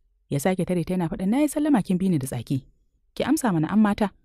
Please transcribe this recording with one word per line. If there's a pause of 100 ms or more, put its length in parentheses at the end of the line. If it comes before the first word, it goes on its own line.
(300)
ya
sake
tare
ta
yana
faɗin,
"Na
yi
sallama
kin
bi
ni
da
tsaki, (460)
ki
amsa
mana
an
mata." (160)